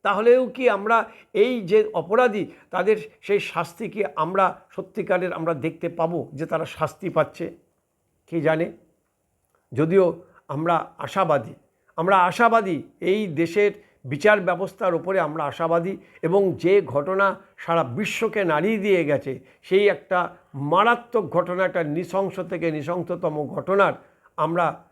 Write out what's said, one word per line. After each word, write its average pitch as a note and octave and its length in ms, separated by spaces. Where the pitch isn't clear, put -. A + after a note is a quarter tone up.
তাহলেও A#3 440
কি B3 240
আমরা G#3+ 400
এই A#3+ 280
যে G#3+ 340
অপরাধী, G3 520
তাদের F#3 260
সেই G3+ 200
শাস্তি - 480
কি G3+ 160
আমরা F3+ 440
সত্যিকারের F#3 640
আমরা E3 220
দেখতে D#3+ 340
পাবো E3+ 440
যে D3 140
তারা D#3+ 180
শাস্তি D#3 460
পাচ্ছে? D3+ 460
কে E3 140
জানে? D#3+ 320
যদিও E3 500
আমরা D#3+ 380
আশাবাদী, D3 560
আমরা F#3+ 200
আশাবাদী, F#3+ 680
এই G3+ 260
দেশের E3+ 460
বিচার F#3+ 360
ব্যবস্থার F3+ 540
ওপরে F3+ 260
আমরা D#3 240
আশাবাদী, E3 520
এবং F#3 340
যে F#3 260
ঘটনা F#3 540
সারা E3+ 280
বিশ্বকে F#3+ 600
নাড়িয়ে E3+ 340
দিয়ে F#3+ 260
গেছে, C3+ 340
সেই G3+ 260
একটা F3+ 480
মারাত্মক G3+ 760
ঘটনা, F3+ 340
একটা F3 200
নৃশংস F3+ 560
থেকে E3+ 300
নৃশংসতম D#3 760
ঘটনার F3+ 460
আমরা D#3+ 560